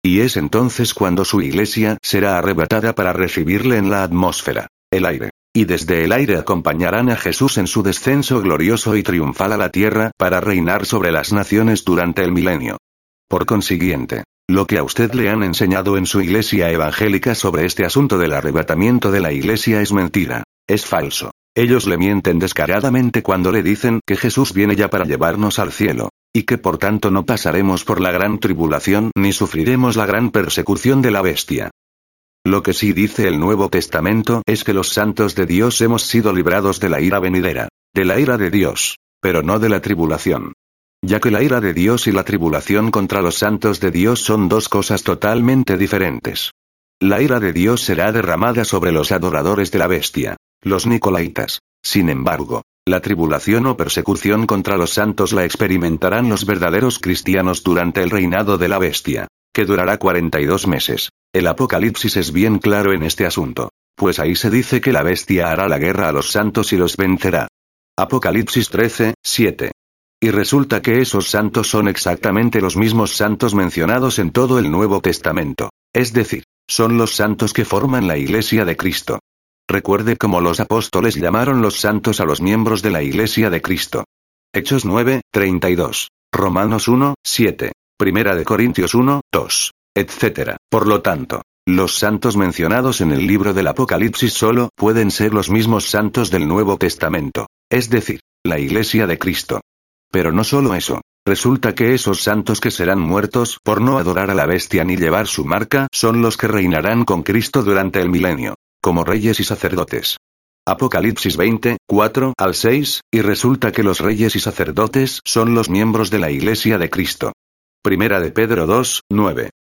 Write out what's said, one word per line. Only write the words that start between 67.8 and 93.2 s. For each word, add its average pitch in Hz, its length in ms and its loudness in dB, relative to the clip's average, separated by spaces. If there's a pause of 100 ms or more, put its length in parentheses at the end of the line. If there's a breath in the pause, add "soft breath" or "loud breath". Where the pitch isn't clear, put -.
Apocalipsis 110 720 -2
trece, 113 520 0
siete. - 500 -2 (500)
Y 113 100 2
resulta 117 500 0
que 120 200 2
esos 101 280 0
santos 107 380 0
son 101 220 2
exactamente 101 720 0
los 90 160 0
mismos 110 380 2
santos 107 380 0
mencionados 104 640 0
en 85 140 0
todo 127 280 2
el 82 120 0
Nuevo 98 300 0
Testamento, 82 680 -2 (240)
es 123 200 0
decir, 113 320 -2 (220)
son 117 300 2
los 113 160 0
santos 107 400 0
que 113 120 0
forman 120 420 0
la 78 100 0
iglesia 104 460 0
de 85 140 -2
Cristo. - 420 -4 (480)
Recuerde 101 480 0
cómo 90 260 0
los 85 180 0
apóstoles 110 560 0
llamaron 117 460 0
los 104 180 0
santos 104 420 0
a 90 40 2
los 73 140 0
miembros 107 420 0
de 104 100 0
la 78 120 -2
iglesia 107 460 0
de 85 120 -2
Cristo. 95 440 -6 (480)
Hechos 120 320 -2
nueve, 117 360 0 (100)
treinta 95 380 2
y 90 60 4
dos, 78 360 -4 (200)
Romanos 101 560 0
uno, 139 360 2
siete, - 500 -2 (240)
Primera 98 380 2
de 80 100 -2
Corintios 107 500 0
uno, 135 260 2 (100)
dos, - 420 -2 (220)
etcétera. - 640 -2 (120)
Por 104 180 2
lo 104 140 2
tanto, 120 400 -4 (240)
los 92 320 2
santos 104 400 0
mencionados 101 640 0
en 80 100 2
el 71 160 0